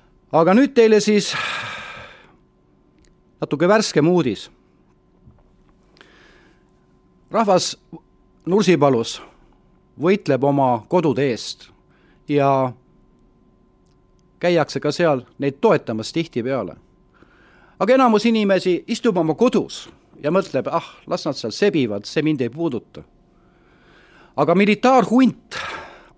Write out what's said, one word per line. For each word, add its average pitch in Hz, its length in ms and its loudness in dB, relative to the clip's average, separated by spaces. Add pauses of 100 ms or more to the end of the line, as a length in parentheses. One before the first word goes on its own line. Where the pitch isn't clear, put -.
(320)
Aga 170 240 4
nüüd 277 160 2
teile 220 280 4
siis 208 340 0 (2000)
natuke 156 280 -2
värskem 202 400 2
uudis. 151 400 0 (2750)
Rahvas 196 440 0 (720)
Nursipalus 151 720 2 (840)
võitleb 147 440 0
oma 131 440 0
kodude 143 400 0
eest - 400 -10 (600)
ja 139 440 0 (1700)
käiakse 165 400 0
ka 147 120 -4
seal 147 300 0 (160)
neid 139 220 -4
toetamas 131 520 0
tihtipeale. 123 640 -6 (1040)
Aga 208 160 2
enamus 233 320 4
inimesi 196 600 0
istub 226 300 -2
oma 160 180 0
kodus - 540 -2 (340)
ja 143 80 -2
mõtleb, 165 400 -2
"Ah, - 180 -6 (180)
las - 200 -6
nad 143 100 -6
seal 110 160 -8
sebivad, 127 520 -2
see - 180 -4
mind 151 180 0
ei 120 80 -2
puuduta." 127 540 -8 (1300)
Aga 156 180 2
militaarhunt 214 1040 2 (600)